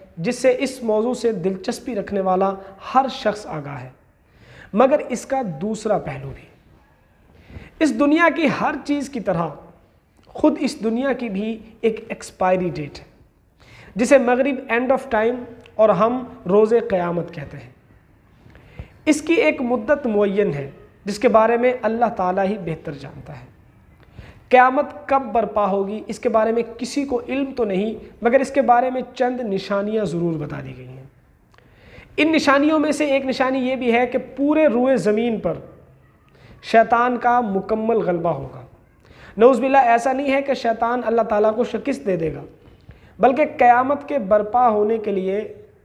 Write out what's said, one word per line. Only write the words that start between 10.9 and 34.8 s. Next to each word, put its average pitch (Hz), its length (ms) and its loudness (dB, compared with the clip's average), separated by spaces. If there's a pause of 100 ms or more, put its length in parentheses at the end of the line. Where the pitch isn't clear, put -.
की 247 140 -6
भी 208 220 -4 (340)
एक 220 280 -2
expiry 185 580 -2
date 147 280 -10
है, - 60 -20 (920)
जिसे 247 240 4
मगरिब 247 500 0
end 240 220 0
of 262 180 0
time 233 260 0 (420)
और 214 140 6
हम 233 540 -2
रोज़े 214 360 4
क़यामत 175 480 -2
कहते 147 260 -16
हैं। 120 180 -20 (1300)
इसकी 311 340 0
एक 302 200 0
मुद्दत 247 440 -2
मुअय्यन 202 460 0
है 139 200 -8 (340)
जिसके 208 240 0
बारे 220 280 6
में 247 220 2
अल्लाह 226 300 0
ताला 190 320 -2
ही 196 160 -2
बेहतर 165 360 -8
जानता 139 380 -16
है। 127 140 -18 (1040)
क़यामत 262 600 4
कब 262 220 0
बरपा 208 340 0
होगी 196 420 -4
इसके 233 220 -6
बारे 220 220 2
में 233 100 0 (120)
किसी 277 300 -6
को 254 160 -4
इल्म 269 320 -6
तो 240 120 -2
नहीं, 202 320 -2 (280)
मगर 240 160 4
इसके 277 220 0
बारे 240 280 4
में 254 120 -4 (100)
चंद 254 300 -2
निशानियाँ 202 640 -2
ज़रूर 170 300 -2
बता 143 240 -8
दी 131 120 -14
गई 127 120 -18
हैं। 131 260 -18 (1080)
इन 302 140 2
निशानियों 294 460 4
में 302 140 0
से 294 180 -2
एक 269 160 2
निशानी 262 340 0
ये 254 160 -2
भी 247 160 -2
है 247 140 2
कि 247 120 -4
पूरे 302 500 2
रुए 247 300 2